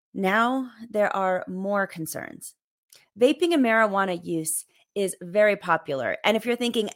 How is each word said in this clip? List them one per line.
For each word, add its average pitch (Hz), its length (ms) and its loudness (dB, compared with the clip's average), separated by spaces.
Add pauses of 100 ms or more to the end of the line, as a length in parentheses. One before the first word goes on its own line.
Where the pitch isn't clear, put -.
(140)
Now 233 560 0 (180)
there 208 280 0
are 185 320 0
more 190 400 -2
concerns. - 680 -12 (640)
Vaping 302 340 4
and 277 120 4
marijuana 196 600 2
use 165 400 -4 (300)
is 196 260 -2
very 202 360 2
popular. 147 680 -2
And 208 120 4
if 214 100 -6
you're 240 80 0
thinking, 233 420 -2